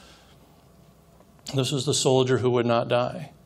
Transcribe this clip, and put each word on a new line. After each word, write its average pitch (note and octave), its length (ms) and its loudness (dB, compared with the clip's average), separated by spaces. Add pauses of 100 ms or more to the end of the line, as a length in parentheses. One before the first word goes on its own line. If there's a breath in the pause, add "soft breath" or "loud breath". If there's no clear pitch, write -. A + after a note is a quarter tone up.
(1500 loud breath)
This C3 180 -2
is C3+ 120 -4
the C#3+ 100 0
soldier C3 440 2
who B2 120 0
would A#2+ 160 0
not A#2+ 220 0
die. B2 440 -2 (140)